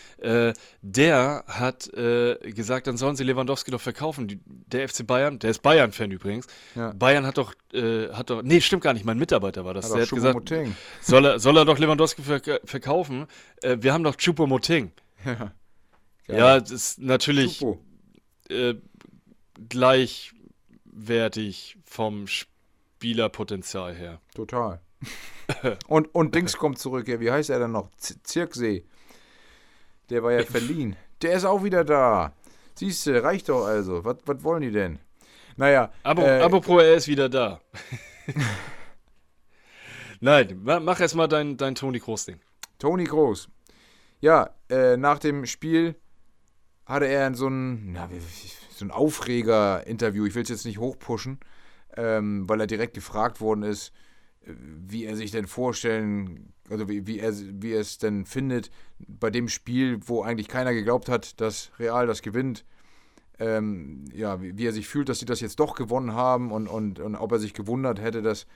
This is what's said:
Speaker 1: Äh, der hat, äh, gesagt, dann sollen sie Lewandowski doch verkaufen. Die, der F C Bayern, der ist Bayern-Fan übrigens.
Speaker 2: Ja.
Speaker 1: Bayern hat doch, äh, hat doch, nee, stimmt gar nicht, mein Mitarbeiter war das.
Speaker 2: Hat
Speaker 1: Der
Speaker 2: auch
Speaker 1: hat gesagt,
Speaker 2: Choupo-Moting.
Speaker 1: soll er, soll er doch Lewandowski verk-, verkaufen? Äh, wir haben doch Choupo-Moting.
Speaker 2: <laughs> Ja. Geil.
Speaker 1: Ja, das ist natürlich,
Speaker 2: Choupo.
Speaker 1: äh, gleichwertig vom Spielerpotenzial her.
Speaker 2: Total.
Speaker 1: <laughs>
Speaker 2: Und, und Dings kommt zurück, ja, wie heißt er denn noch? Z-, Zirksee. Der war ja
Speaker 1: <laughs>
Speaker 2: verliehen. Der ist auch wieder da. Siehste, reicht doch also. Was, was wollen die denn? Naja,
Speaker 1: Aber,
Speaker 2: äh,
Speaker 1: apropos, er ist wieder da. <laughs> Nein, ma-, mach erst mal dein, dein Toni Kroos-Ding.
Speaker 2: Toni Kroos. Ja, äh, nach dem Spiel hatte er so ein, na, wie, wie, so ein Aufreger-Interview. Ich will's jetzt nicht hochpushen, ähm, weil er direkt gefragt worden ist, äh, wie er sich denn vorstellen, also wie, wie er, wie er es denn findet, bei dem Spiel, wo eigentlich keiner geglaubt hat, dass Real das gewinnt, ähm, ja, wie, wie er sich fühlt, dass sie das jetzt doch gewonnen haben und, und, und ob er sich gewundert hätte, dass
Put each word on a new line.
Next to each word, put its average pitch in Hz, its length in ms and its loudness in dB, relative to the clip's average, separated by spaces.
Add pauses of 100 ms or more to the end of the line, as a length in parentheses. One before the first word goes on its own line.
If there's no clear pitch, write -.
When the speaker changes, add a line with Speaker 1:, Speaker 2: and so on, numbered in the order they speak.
(220)
Speaker 1:
Äh, 117 320 2 (260)
der 135 680 2
hat, - 440 -4
äh, 120 460 0 (140)
gesagt, 117 340 -4
dann 127 100 -4
sollen 135 180 0
sie 135 100 -4
Lewandowski 131 460 -2
doch 123 120 -4
verkaufen. 139 440 -6
Die, 101 200 -10
der 123 380 -6
F 127 100 -8
C - 80 -6
Bayern, 127 360 2
der 110 120 0
ist 110 100 -2
Bayern-Fan 123 500 4
übrigens. 98 360 -8 (300)
Speaker 2:
Ja. 113 180 -6
Speaker 1:
Bayern 135 320 4
hat 135 100 -4
doch, 139 160 -4 (220)
äh, 113 340 -2
hat 113 220 -8
doch, 113 120 -4
nee, 151 200 6
stimmt 185 200 2
gar 143 120 4
nicht, 104 100 -6
mein 113 140 0
Mitarbeiter 98 480 0
war 92 80 -6
das. 98 160 -4
Speaker 2:
Hat 110 80 0
Speaker 1:
Der 117 60 4
Speaker 2:
auch - 20 -4
Speaker 1:
hat 127 80 -4
gesagt, 123 340 2
Speaker 2:
Choupo-Moting. 151 260 -4 (280)
Speaker 1:
soll 135 240 8
er, 131 140 4
soll 135 180 8
er 190 80 8
doch 147 120 4
Lewandowski 151 440 2
verk-, 143 420 -2
verkaufen? 143 640 -4 (340)
Äh, 127 200 0
wir 131 120 4
haben 165 120 0
doch 147 120 0
Choupo-Moting. 147 760 0 (300)
Speaker 2:
<laughs> - 40 -8
Ja. 113 260 -8 (760)
Geil. 107 120 -2
Speaker 1:
Ja, 131 220 8
das 104 100 -12
ist - 300 -8
natürlich, 131 580 0
Speaker 2:
Choupo. 110 240 -4 (680)
Speaker 1:
äh, 120 240 -2 (920)
gleichwertig 113 2250 -2
vom 104 440 -6
Spielerpotenzial - 1700 -6
her. 85 240 -14 (140)
Speaker 2:
Total. 110 460 -6 (600)
Speaker 1:
<laughs> - 480 -6
Speaker 2:
Und, 156 260 2
und 156 220 2
Dings 175 200 -2
kommt 143 220 -2
zurück, 127 300 -6
ja, 117 100 -2
wie 117 140 0
heißt 143 180 0
er 127 80 0
denn 117 140 -2
noch? 104 240 -6
Z-, - 280 -14
Zirksee. 120 600 -4 (1200)
Der 120 140 -2
war 120 80 2
ja 120 120 4
Speaker 1:
<laughs> - 20 2
Speaker 2:
verliehen. 123 500 -4 (280)
Der 165 100 2
ist 185 120 0
auch 196 200 2
wieder 185 200 2
da. 123 480 4 (440)
Siehste, 156 480 0
reicht 175 240 0
doch 127 180 2
also. 95 380 -2
Was, 123 220 -4
was 143 180 -4
wollen 160 180 0
die 127 80 -4
denn? 98 300 -2 (560)
Naja, 135 340 6 (140)
Speaker 1:
Aber, 156 200 4
Speaker 2:
äh, 135 180 8
Speaker 1:
apropos, 175 380 6
er 160 140 10
ist 156 140 2
wieder 139 200 2
da. 120 320 -2 (680)
<laughs> 147 140 -6 (1800)
Nein, 120 420 6
ma-, 147 180 2
mach 170 200 0
erst 160 160 0
mal 160 120 4
dein, 147 280 0
dein 135 180 -2
Toni 127 260 -4
Kroos-Ding. 101 380 -8 (400)
Speaker 2:
Toni 175 260 0
Kroos. 143 440 0 (720)
Ja, 151 300 6 (180)
äh, 127 280 6
nach 143 220 2
dem 143 280 -2
Spiel 165 500 0 (880)
hatte 139 220 0
er 135 280 0
so 131 140 -2
ein, 127 440 -6
na, 85 180 -10
wie, 90 60 -14
wie, 85 340 -16 (240)
so - 100 -14
ein 98 60 -8
Aufreger-Interview. 110 1400 0
Ich 98 80 -2
will's 117 140 -4
jetzt 117 180 -8
nicht 104 120 -10
hochpushen, 127 600 -8 (580)
ähm, 104 520 -2
weil 107 120 0
er 107 60 -2
direkt 110 280 -6
gefragt 107 460 -4
worden 107 220 0
ist, 104 300 -8 (500)
äh, - 140 -18
wie 85 480 -14
er 107 120 -8
sich 107 140 -10
denn 104 160 -6
vorstellen, 110 1080 -4 (160)
also 107 200 -6
wie, 104 180 -6
wie 110 120 -8
er, 110 180 -2
wie 101 360 -10
er 110 80 0
es - 180 -8
denn 104 280 -4
findet, 131 440 -4 (280)
bei 107 320 -6
dem 120 180 -4
Spiel, 123 580 -2
wo 117 160 -2
eigentlich 110 260 -6
keiner 127 260 0
geglaubt 117 340 0
hat, - 320 -4
dass 110 380 -4
Real 117 280 0
das 110 140 -2
gewinnt, 120 440 -6 (720)
ähm, 104 760 -4
ja, 98 300 -6
wie, 95 160 -12
wie 117 80 -2
er 117 60 -2
sich 107 140 -6
fühlt, 143 220 -4
dass 120 120 -4
sie 120 60 -12
das 117 140 -2
jetzt 110 200 -6
doch 151 140 0
gewonnen 123 380 -4
haben 123 400 0
und, 110 160 -6
und, 104 320 -6
und 104 160 -8
ob 110 160 -4
er 117 60 4
sich 104 160 -4
gewundert 120 460 -4
hätte, 113 200 -4
dass 113 360 -2